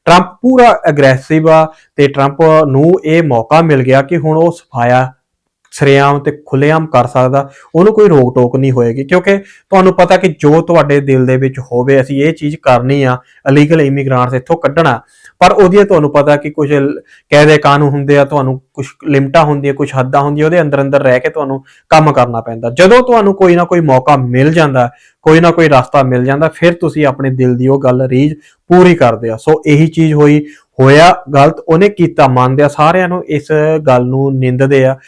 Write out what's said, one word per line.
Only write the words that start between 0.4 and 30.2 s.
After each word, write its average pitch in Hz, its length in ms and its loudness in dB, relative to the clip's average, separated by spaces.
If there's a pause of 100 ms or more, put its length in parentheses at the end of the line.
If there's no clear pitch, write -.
ਪੂਰਾ 240 440 2
ਐਗਰੈਸਿਵ 147 640 0
ਆ 160 240 2 (220)
ਤੇ 143 120 2
ਟਰੰਪ 139 300 -4 (300)
ਨੂੰ 143 260 2 (120)
ਇਹ 160 180 0
ਮੌਕਾ 139 380 0
ਮਿਲ 147 220 0
ਗਿਆ 131 180 2
ਕਿ 165 160 -4
ਹੁਣ 156 200 -2
ਉਹ 165 140 2
ਸਫਾਇਆ 127 640 -4 (600)
ਸਰੇਆਮ 139 460 2
ਤੇ 147 260 -6
ਖੁੱਲ੍ਹੇਆਮ 156 420 -2
ਕਰ 123 200 0
ਸਕਦਾ, 135 420 -2 (260)
ਉਹਨੂੰ 196 180 2
ਕੋਈ 214 140 2
ਰੋਕ 131 280 2
ਟੋਕ 123 200 0
ਨਹੀਂ 135 160 -2
ਹੋਏਗੀ। 123 320 -2
ਕਿਉਂਕਿ 180 340 0
ਤੁਹਾਨੂੰ 190 560 -2
ਪਤਾ 185 240 2
ਕਿ 180 220 -2
ਜੋ 151 220 2
ਤੁਹਾਡੇ 147 380 0
ਦਿਲ 135 260 0
ਦੇ 131 120 0
ਵਿੱਚ 131 220 -4
ਹੋਵੇ, 131 420 -2
"ਅਸੀਂ 139 220 -4
ਇਹ 160 100 0
ਚੀਜ਼ 147 220 -8
ਕਰਨੀ 131 480 0
ਆ, 127 140 -2 (320)
ਇਲੀਗਲ 147 320 2
ਇਮੀਗ੍ਰੈਂਟਸ 135 520 -2
ਇੱਥੋਂ 135 240 -4
ਕੱਢਣਾ," 143 440 -2 (380)
ਪਰ 180 120 2
ਉਹਦੀਆਂ 196 340 4
ਤੁਹਾਨੂੰ 156 260 0
ਪਤਾ 147 240 0
ਕਿ 147 140 -8
ਕੁਛ 147 220 -6
ਲ-, 147 280 -2 (320)
ਕਾਇਦੇ 151 260 4
ਕਾਨੂੰਨ 147 340 0
ਹੁੰਦੇ 143 260 -2
ਆ, 143 80 2
ਤੁਹਾਨੂੰ 131 360 -4 (120)
ਕੁਛ 131 140 -10 (200)
ਲਿਮਟਾਂ 139 360 0
ਹੁੰਦੀਆਂ, 143 300 -2
ਕੁਛ 139 260 -6
ਹੱਦਾਂ 135 220 -2
ਹੁੰਦੀਆਂ, 147 240 -2
ਉਹਦੇ 170 160 0
ਅੰਦਰ 143 200 -2
ਅੰਦਰ 139 200 0
ਰਹਿ 127 180 2
ਕੇ 156 100 -4
ਤੁਹਾਨੂੰ 135 340 -8 (260)
ਕੰਮ 156 220 2
ਕਰਨਾ 120 300 -2
ਪੈਂਦਾ। 117 280 -8
ਜਦੋਂ 190 320 4
ਤੁਹਾਨੂੰ 226 320 0
ਕੋਈ 185 220 2
ਨਾ 175 80 0
ਕੋਈ 175 160 -2
ਮੌਕਾ 143 380 0
ਮਿਲ 131 360 0
ਜਾਂਦਾ, 131 380 0 (300)
ਕੋਈ 160 180 4
ਨਾ 170 120 2
ਕੋਈ 165 180 0
ਰਸਤਾ 135 340 0
ਮਿਲ 127 220 -2
ਜਾਂਦਾ, 143 300 -2
ਫਿਰ 170 180 0
ਤੁਸੀਂ 151 320 -4
ਆਪਣੇ 135 240 -4
ਦਿਲ 127 260 -2
ਦੀ 127 120 -2
ਉਹ 139 120 0
ਗੱਲ, 127 280 -2
ਰੀਝ 139 260 -2 (340)
ਪੂਰੀ 180 280 4
ਕਰਦੇ 117 340 -2
ਆ। 110 80 -6
ਸੋ 156 300 -2
ਇਹੀ 151 200 2
ਚੀਜ਼ 160 260 -2
ਹੋਈ, 147 320 2 (340)